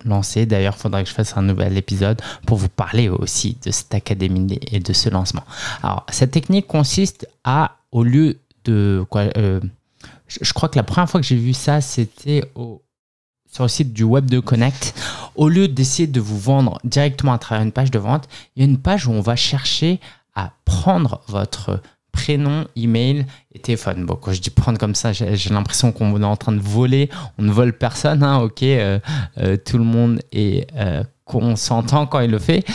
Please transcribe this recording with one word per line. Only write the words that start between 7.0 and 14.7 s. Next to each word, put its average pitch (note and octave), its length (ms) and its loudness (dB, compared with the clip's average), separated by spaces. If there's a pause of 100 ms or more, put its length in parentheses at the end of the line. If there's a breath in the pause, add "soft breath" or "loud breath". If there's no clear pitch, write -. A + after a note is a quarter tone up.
à, C#3+ 360 0 (120)
au A#2 140 2
lieu C#3 340 4 (280)
de, G2+ 420 2
quoi, G#2 140 0 (160)
euh, F#2+ 220 2 (680 loud breath)
je, - 140 -14
je - 100 -2
crois - 160 -2
que - 80 -6
la A#2+ 60 4
première F3 260 0
fois F3 140 0
que - 40 -2
j'ai B2+ 100 2
vu A#2+ 180 0
ça, D3 260 0
c'était C3+ 640 -2 (100)
au, A#2 280 -14 (680)
sur - 140 -4
le A#2+ 40 2
site B2+ 260 -2
du A2 100 0
Web C3 220 4
deux B2 160 2
Connect. B2 520 0 (420 loud breath)